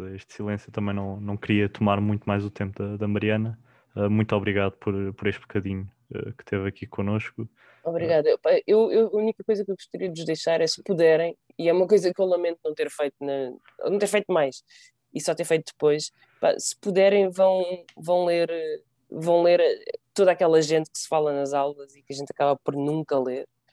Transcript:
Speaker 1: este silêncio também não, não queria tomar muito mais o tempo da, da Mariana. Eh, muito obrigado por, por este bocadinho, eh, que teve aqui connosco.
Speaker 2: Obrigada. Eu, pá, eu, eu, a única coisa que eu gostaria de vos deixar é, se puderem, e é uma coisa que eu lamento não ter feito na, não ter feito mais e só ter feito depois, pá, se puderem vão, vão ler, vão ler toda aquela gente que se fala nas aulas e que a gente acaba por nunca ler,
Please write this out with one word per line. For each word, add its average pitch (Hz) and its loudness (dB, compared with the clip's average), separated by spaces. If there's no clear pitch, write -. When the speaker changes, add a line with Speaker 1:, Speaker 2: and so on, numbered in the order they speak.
Speaker 1:
este - -18
silêncio 104 -6
também 101 -2
não, 98 -6
não 101 -6
queria 104 2
tomar 101 2
muito 104 -2
mais 101 0
o 101 -8
tempo 98 -8
da, 101 -8
da 104 -4
Mariana. 107 0
Eh, 101 0
muito 107 2
obrigado 98 0
por, - -4
por 104 -4
este 98 -4
bocadinho, 98 -6
eh, 107 -10
que - -20
teve 98 -4
aqui - -12
connosco. 107 -6
Speaker 2:
Obrigada. 165 0
Eu, - 4
pá, 160 0
eu, 214 4
eu, 220 4
a 185 -2
única 214 -2
coisa 208 -2
que 196 -6
eu 185 -6
gostaria 185 -8
de 165 -8
vos 160 -10
deixar 165 0
é, 165 2
se - -6
puderem, 165 4
e 165 -4
é 165 6
uma 180 2
coisa 180 4
que - -2
eu 190 2
lamento 175 0
não 151 -6
ter 151 -4
feito 143 -4
na, 139 -6
não 196 0
ter 202 0
feito 196 -2
mais 147 0
e - -8
só 165 -2
ter 165 -6
feito 160 -2
depois, 151 0
pá, 170 2
se - -8
puderem 196 4
vão, 185 2
vão 175 0
ler, 170 0
vão 170 2
ler 175 6
toda 185 4
aquela 165 4
gente 156 0
que - -12
se - -10
fala 151 0
nas 139 -4
aulas 143 -4
e 143 -20
que - -12
a - -12
gente 139 -10
acaba 143 0
por 139 -6
nunca 147 -2
ler, 127 -6